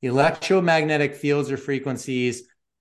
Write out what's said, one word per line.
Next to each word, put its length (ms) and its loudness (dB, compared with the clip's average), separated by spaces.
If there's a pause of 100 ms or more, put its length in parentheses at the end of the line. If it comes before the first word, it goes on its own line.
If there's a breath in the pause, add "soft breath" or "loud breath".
electromagnetic 1120 2
fields 340 0
or 60 -2
frequencies 880 -4 (380 soft breath)